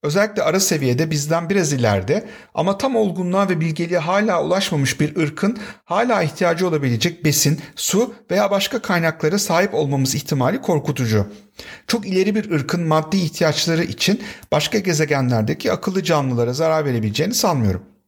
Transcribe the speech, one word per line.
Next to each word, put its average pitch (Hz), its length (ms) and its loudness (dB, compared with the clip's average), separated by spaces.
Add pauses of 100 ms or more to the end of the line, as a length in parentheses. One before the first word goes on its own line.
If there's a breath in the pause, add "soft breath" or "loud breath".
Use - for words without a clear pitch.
Özellikle 202 400 0
ara 175 160 2
seviyede 151 520 0
bizden 160 380 -2
biraz 180 240 0
ileride 113 540 0 (260 loud breath)
ama 190 240 0
tam 262 180 -2
olgunluğa 190 540 0
ve 175 100 0
bilgeliğe 165 400 -2
hala 180 440 0
ulaşmamış 160 560 0
bir 151 160 0
ırkın 170 420 -2 (280 loud breath)
hala 208 380 0
ihtiyacı 170 440 0
olabilecek 147 580 0
besin, 143 360 2 (140 loud breath)
su 226 380 0 (180)
veya 196 200 2
başka 202 300 -2
kaynaklara 165 580 0
sahip 190 340 2
olmamız 139 420 0
ihtimali 147 460 0
korkutucu. 123 680 0 (600 loud breath)
Çok 226 200 -2
ileri 190 280 2
bir 208 160 -2
ırkın 165 360 0
maddi 156 300 2
ihtiyaçları 165 680 0
için - 400 0 (280 loud breath)
başka 151 280 0
gezegenlerdeki 147 920 0
akıllı 185 320 -2
canlılara 131 500 0
zarar 156 320 2
verebileceğini 120 480 0
sanmıyorum. 113 480 2 (260)